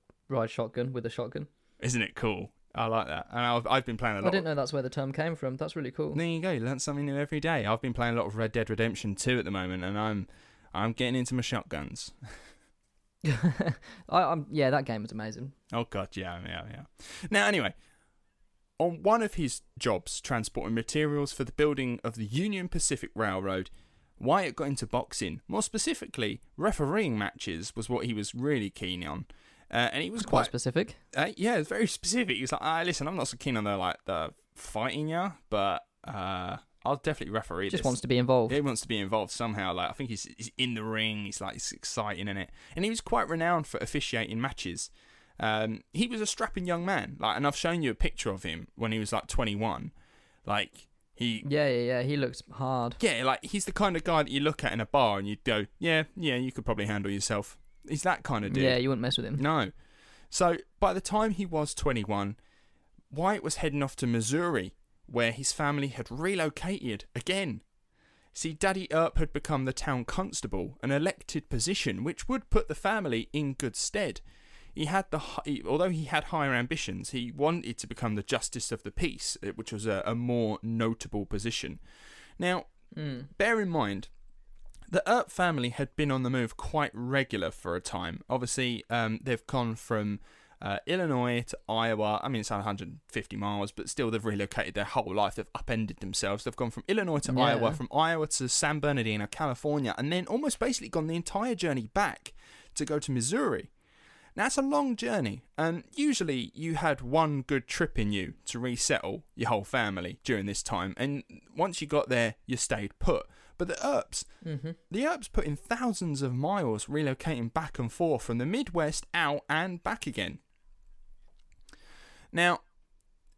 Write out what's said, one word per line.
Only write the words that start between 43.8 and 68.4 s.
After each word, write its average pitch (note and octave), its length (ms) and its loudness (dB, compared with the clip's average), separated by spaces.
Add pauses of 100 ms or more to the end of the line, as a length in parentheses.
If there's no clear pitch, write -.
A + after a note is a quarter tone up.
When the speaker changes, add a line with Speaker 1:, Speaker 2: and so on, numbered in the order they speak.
Speaker 2:
matches. - 480 -6 (500)
Um, A2 400 0 (140)
he G#3 120 2
was A#3 140 -4
a G#3+ 60 0
strapping - 400 -4
young F3 180 0
man, F#3 340 -2
like, G2+ 200 0
and C#3 80 2
I've C#3+ 100 2
shown E3+ 260 2
you C3+ 100 4
a - 20 -2
picture - 360 2
of F#2+ 120 -4
him D#2+ 320 -6
when A2+ 180 -2
he A2 60 0
was, G#2+ 120 -2
like, A2 160 0
twenty-one. G#2 640 0 (520)
Like, - 440 -2 (260)
he A2+ 340 -2
Speaker 1:
Yeah, D3 200 4
yeah, B2 140 2
yeah. B2 200 0
He C#3+ 160 0
looks B2+ 240 -2 (100)
hard. B2+ 480 -2
Speaker 2:
Yeah, D3 240 2
like, C3 180 2
he's G3+ 220 -4
the F#3+ 80 -4
kind G3 240 2
of D#3+ 80 -2
guy E3 180 4
that - 80 0
you C#3 100 0
look D3 240 0
at C3 80 0
in A2 100 -2
a A2 40 0
bar A2+ 320 6
and G2 80 -4
you'd G#2 180 -6
go, G#2+ 200 4 (140)
"Yeah, D#3+ 240 4 (120)
yeah, D3+ 220 0
you B2+ 160 -2
could A#2 140 -6
probably G#2 180 0
handle G2+ 260 0
yourself." G2+ 460 -2 (320)
He's D3 160 -4
that F#3 180 2
kind A2 220 0
of F#2+ 80 -2
dude. C3+ 100 2
Speaker 1:
Yeah, B2+ 140 6
you B2+ 140 2
wouldn't B2 120 0
mess B2+ 140 0
with A2+ 100 -2
him. C#3 140 -2
Speaker 2:
No. C#3 320 2 (580)
So, F3 280 4 (200)
by F#3+ 140 4
the F#3 80 0
time G#3+ 320 2
he F#3+ 120 0
was D#3 300 0
twenty-one, G#2 640 0 (760)
Wyatt F#3 320 0
was D#3 140 -2
heading C#3+ 260 0
off C3+ 140 -2
to - 100 0
Missouri, A#2 680 2 (320)
where A#2 260 2
his B2 200 -2
family C#3+ 360 0
had B2 200 -6
relocated D#3+ 1000 -2 (100)
again. F3+ 440 -2 (720)
See, - 200 -4